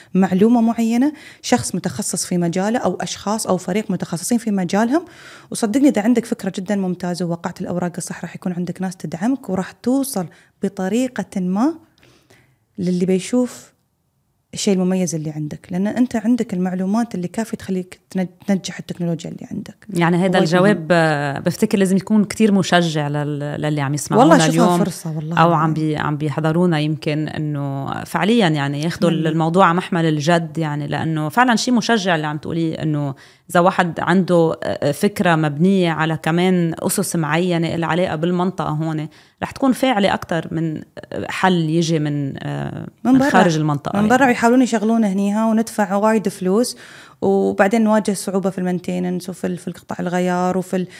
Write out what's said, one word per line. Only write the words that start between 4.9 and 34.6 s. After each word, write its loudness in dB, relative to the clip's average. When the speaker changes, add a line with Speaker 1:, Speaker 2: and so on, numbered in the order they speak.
Speaker 1:
وصدقني، 2
إذا 0
عندك 2
فكرة -6
جدًا -4
ممتازة -4
ووقعت -6
الأوراق -4
الصح، -10
راح -12
يكون -6
عندك -6
ناس -6
تدعمك -4
وراح -4
توصل -2
بطريقة -4
ما 0
للي 0
بيشوف -2
الشيء 0
المميز 0
اللي -6
عندك، -8
لأن -2
أنت -2
عندك 0
المعلومات -2
اللي -4
كافية -6
تخليك -6
تنج-، -2
تنجح -2
التكنولوجيا -6
اللي -14
عندك. -12
Speaker 2:
يعني، 2
هذا 2
Speaker 1:
وايد 2
Speaker 2:
الجواب، 4
Speaker 1:
مهم. -8
Speaker 2:
آه، 2
بفتكر 0
لازم 2
يكون 2
كتير 2
مشجع 2
لل-، -4
للي -4
عم -2
يسمعونا 4
Speaker 1:
والله 8
شوفها 4
Speaker 2:
اليوم 4
Speaker 1:
فرصة، -2
والله -4
Speaker 2:
أو 6
عم 2
Speaker 1:
يعني. -2
Speaker 2:
بي-، -2
عم -2
بيحضرونا، 0
يمكن -2
إنه -6
فعليًا، 2
يعني، 0
ياخدوا 0
Speaker 1:
أتمنى. 0
Speaker 2:
الموضوع 4
على 4
محمل -2
الجد، 0
يعني، -4
لأنه -2
فعلًا 4
شيء 0
مشجع 2
اللي -2
عم -6
تقوليه، -4
إنه -2
إذا 4
واحد 2
عنده، 2